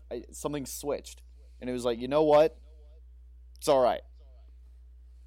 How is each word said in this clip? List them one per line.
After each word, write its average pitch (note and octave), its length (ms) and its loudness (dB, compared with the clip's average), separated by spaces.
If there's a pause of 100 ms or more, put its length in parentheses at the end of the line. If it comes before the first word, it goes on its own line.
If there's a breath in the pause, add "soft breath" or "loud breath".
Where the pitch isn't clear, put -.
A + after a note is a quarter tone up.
(100)
I, A#2+ 220 -10
something D3 340 -8
switched. - 560 -10 (380)
And B2+ 100 -10
it - 20 -4
was B2 120 -6
like, A#2+ 140 -2
"You B2+ 100 -8
know D3+ 160 2
what? D3+ 340 4 (1000)
It's - 120 -12
all C#3 120 4
right. A2 220 2 (1200)